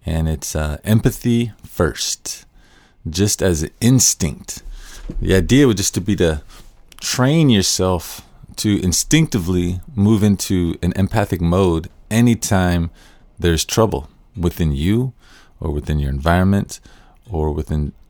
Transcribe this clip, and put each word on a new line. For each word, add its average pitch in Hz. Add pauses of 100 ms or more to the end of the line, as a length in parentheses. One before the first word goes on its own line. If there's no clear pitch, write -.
And 80
it's, -
uh, 76
empathy 117 (120)
first, - (600)
just 98
as 85
an - (100)
instinct. - (580)
The 92
idea 120
would 104
just -
to 110
be 101
to 80 (600)
train 143
yourself 92 (320)
to 104
instinctively 90 (160)
move 104
into 92
an -
empathic 98
mode 85 (220)
anytime 92 (480)
there's 82
trouble 98 (260)
within 82
you 107 (480)
or 80
within 76
your 71
environment 87 (500)
or 78
within, 76 (160)